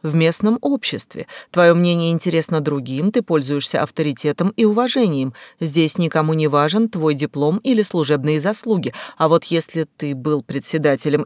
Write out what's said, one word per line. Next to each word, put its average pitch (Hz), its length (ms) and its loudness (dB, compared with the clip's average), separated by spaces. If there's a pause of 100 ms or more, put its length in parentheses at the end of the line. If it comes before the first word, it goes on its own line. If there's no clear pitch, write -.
в 156 120 -4
местном 170 460 2
обществе. - 680 -4 (240)
Твое 170 240 6
мнение 170 380 2
интересно 165 480 0
другим, 143 500 -2
ты 233 120 0
пользуешься 143 600 0
авторитетом 151 680 -2
и 226 140 0
уважением. 208 680 0 (240)
Здесь 160 400 0
никому 160 360 0
не 156 120 0
важен 156 420 2
твой 156 260 0
диплом 147 440 -2
или 226 240 0
служебные 151 580 0
заслуги. 190 540 -2 (220)
А 160 120 2
вот 160 160 4
если 165 400 -4 (120)
ты 143 180 -6
был 135 280 -4
председателем 147 840 -2